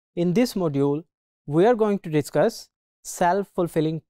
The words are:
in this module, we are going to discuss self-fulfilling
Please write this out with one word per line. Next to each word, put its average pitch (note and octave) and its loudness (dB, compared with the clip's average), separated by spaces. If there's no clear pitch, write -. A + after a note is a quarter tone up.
in F3 0
this A#3+ 2
module, C#3+ 0
we D#3+ 4
are B3 6
going G#3 0
to F3+ -12
discuss D3+ -2
self-fulfilling E3+ -2